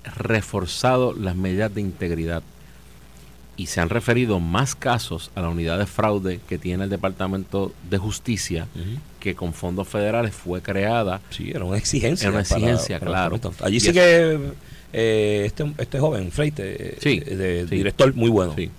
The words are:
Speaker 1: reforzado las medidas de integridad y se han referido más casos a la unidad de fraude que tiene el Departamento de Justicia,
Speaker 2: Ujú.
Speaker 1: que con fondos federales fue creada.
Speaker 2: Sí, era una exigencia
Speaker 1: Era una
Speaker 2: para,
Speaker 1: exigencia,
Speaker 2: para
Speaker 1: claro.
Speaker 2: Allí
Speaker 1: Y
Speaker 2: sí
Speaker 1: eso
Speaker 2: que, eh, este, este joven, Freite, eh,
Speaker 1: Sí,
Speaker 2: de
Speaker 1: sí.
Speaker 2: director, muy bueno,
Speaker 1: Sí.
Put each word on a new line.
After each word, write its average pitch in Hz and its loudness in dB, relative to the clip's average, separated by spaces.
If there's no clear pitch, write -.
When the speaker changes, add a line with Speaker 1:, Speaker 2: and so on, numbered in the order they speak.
Speaker 1:
reforzado 113 0
las 92 -2
medidas 95 0
de 104 -4
integridad 85 -2
y 92 -6
se - -2
han 82 2
referido 117 2
más 92 0
casos 120 -2
a 95 -4
la 85 -2
unidad 85 0
de 101 2
fraude 95 0
que 90 -4
tiene 90 -2
el 98 -4
Departamento 95 -2
de 98 2
Justicia, 92 -4
Speaker 2:
Ujú. 101 -8
Speaker 1:
que 98 -4
con 85 -4
fondos 92 -4
federales 107 0
fue 90 -6
creada. 101 0
Speaker 2:
Sí, - -8
era 92 -4
una 95 -2
exigencia 117 0
Speaker 1:
Era 104 2
una 98 0
Speaker 2:
para, - 0
Speaker 1:
exigencia, 107 0
Speaker 2:
para 90 -4
Speaker 1:
claro. 92 0
Speaker 2:
Allí 101 2
Speaker 1:
Y - 4
Speaker 2:
sí 165 4
Speaker 1:
eso 170 4
Speaker 2:
que, 170 8
eh, 107 2
este, 147 -4
este 131 -4
joven, 110 0
Freite, 147 -4
eh, - -12
Speaker 1:
Sí, 127 2
Speaker 2:
de 92 -2
Speaker 1:
sí. 95 -2
Speaker 2:
director, 110 4
muy 117 4
bueno, 92 4
Speaker 1:
Sí. 87 -4